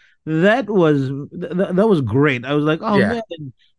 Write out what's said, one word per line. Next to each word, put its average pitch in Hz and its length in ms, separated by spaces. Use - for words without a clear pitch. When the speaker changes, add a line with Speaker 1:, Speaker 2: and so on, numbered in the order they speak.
Speaker 1:
that 196 440
was, 151 380
th-, 139 460
th-, 180 220
that 196 120
was 185 140
great. 123 440
I 139 80
was 147 120
like, 156 160
"Oh, 214 160
Speaker 2:
Yeah. 202 120
Speaker 1:
man." 170 440